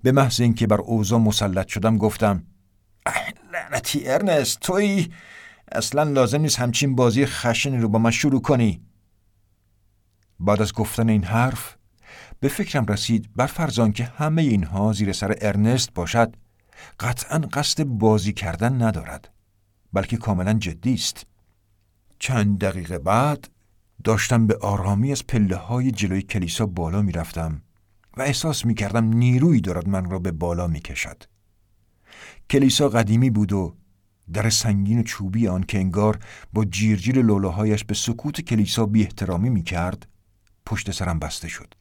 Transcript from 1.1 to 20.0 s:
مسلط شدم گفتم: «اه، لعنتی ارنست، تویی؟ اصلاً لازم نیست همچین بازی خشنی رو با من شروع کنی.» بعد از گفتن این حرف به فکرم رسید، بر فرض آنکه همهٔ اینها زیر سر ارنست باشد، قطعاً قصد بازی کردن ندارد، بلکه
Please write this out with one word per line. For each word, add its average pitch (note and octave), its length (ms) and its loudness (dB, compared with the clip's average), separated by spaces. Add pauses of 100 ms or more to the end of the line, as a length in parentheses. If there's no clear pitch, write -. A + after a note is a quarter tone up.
مسلط G2+ 480 2
شدم A2 300 0
گفتم: G#2 460 0 (640)
«اه، - 280 -4 (200)
لعنتی C#3 540 -4
ارنست، D3 520 0
تویی؟ G3 540 0 (580)
اصلاً C3+ 320 -2
لازم B2+ 380 2
نیست D3 180 0
همچین B2 360 0
بازی B2 300 4
خشنی C3 520 -2
رو A2+ 120 2
با A2 100 2
من A2+ 120 4
شروع C3 300 2
کنی.» A#2 400 2 (1600)
بعد G2+ 220 2
از G#2 120 -2
گفتن A2+ 360 0
این G#2+ 140 4
حرف A#2 540 -2 (640)
به C3+ 80 0
فکرم C#3 380 -2
رسید، G#2 500 0
بر B2+ 120 0
فرض C3+ 320 -4
آنکه A2+ 260 2
همهٔ D#3 380 -2
اینها G2+ 500 0
زیر G2 200 -2
سر G2+ 280 -2
ارنست G#2+ 520 0
باشد، A2+ 420 0 (640)
قطعاً B2 400 -4
قصد D3 440 -2
بازی G#2+ 500 2
کردن G#2+ 480 -2
ندارد، - 520 -4 (600)
بلکه G#2 240 -2